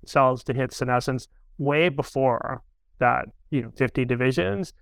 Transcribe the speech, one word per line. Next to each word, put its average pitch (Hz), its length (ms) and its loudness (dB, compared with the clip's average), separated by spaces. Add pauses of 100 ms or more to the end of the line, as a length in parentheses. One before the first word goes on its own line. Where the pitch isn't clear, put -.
cells 131 400 2
to 139 80 -4
hit 127 200 -2
senescence 127 560 -2 (300)
way 147 300 2
before 135 720 -2 (360)
that, 123 280 2 (240)
you 135 120 0
know, 113 140 -14
fifty 131 280 0
divisions 135 760 0